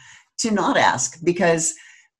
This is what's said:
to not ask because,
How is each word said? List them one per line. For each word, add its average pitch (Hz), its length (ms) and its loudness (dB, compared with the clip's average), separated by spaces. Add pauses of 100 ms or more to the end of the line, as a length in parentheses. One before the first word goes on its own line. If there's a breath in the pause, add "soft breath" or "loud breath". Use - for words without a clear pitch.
(380 soft breath)
to 226 120 -2
not 202 280 0
ask 113 440 -2
because, 170 520 0 (460 soft breath)